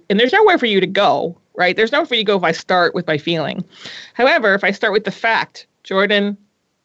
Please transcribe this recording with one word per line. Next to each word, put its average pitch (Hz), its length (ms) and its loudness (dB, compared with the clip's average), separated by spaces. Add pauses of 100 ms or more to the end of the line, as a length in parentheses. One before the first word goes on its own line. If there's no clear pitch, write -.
and 202 100 0
there's 247 140 2
nowhere 392 260 4
for 247 80 -2
you 202 140 2
to 185 60 2
go. 175 500 0 (200)
Right? 180 200 0
There's 220 160 0
nowhere 302 140 0
for 247 80 -6
you 220 80 0
to 196 40 -10
go 202 120 2
if 175 40 -6
I 170 100 2
start 180 420 0
with 180 120 -6
my 156 120 -2
feeling. 160 440 -4 (520)
However, 240 400 2
if 196 100 -2
I 185 60 0
start 196 240 -2
with 208 100 -2
the 196 60 -6
fact, - 560 -4 (180)
"Jordan, 202 520 0 (480)